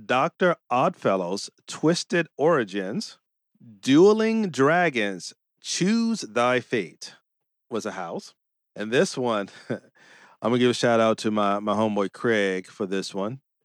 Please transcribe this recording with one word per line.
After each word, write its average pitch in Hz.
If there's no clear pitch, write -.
Doctor 156
Oddfellow's 104
Twisted 170
Origins. 120
Dueling 208
Dragons, 131
Choose 226
Thy 123
Fate -
was 110
a 101
house. 90
And 107
this 156
one, 110
<laughs> -
I'm 113
gonna 120
give 123
a 120
shout 117
out 113
to 110
my, 104
my 104
homeboy 104
Craig 98
for -
this 95
one. 110